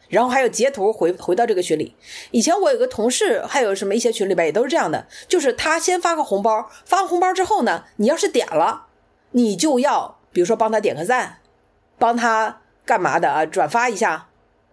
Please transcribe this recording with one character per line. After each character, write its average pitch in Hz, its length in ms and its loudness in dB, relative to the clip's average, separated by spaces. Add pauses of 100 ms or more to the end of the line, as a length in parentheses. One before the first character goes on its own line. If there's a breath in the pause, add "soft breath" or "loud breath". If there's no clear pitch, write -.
然 196 140 2
后 254 60 0
还 262 120 2
有 247 80 2
截 233 200 0
图 214 220 0
回， 180 220 0
回 180 200 -4
到 220 120 2
这 214 100 0
个 180 60 0
群 165 180 -2
里。 - 160 -8 (360 loud breath)
以 233 100 2
前 339 180 0
我 330 120 2
有 247 60 2
个 240 80 2
同 240 240 -2
事， 254 380 0
还 277 140 0
有 208 120 0
什 196 140 -4
么 196 80 0
一 233 40 0
些 233 120 2
群 208 160 -2
里 196 80 0
边 170 100 2
也 151 60 0
都 214 120 0
是 277 60 -2
这 339 60 0
样 214 160 0
的， 139 160 -6 (200 loud breath)
就 349 120 2
是 269 140 0
他 311 260 -2
先 359 220 0
发 339 140 0
个 311 80 -2
红 196 200 -2
包， 220 260 0 (160 loud breath)
发 359 120 2
完 381 100 0
红 349 120 -2
包 370 140 2
之 359 120 0
后 381 180 0
呢， 196 220 -2 (100)
你 208 120 0
要 294 80 2
是 349 120 -2
点 - 200 0
了， 165 400 0 (440)
你 233 240 2
就 262 240 2
要 247 400 0 (140)
比 180 80 2
如 175 40 4
说 226 100 0
帮 220 140 0
他 214 120 0
点 175 120 -2
个 147 120 -8
赞， 220 320 -2 (600)
帮 240 200 2
他 220 440 0 (240)
干 220 160 2
嘛 151 160 2
的 170 120 2
啊， 151 160 0
转 156 240 -2
发 233 200 0
一 220 60 -4
下， 170 320 -2 (460)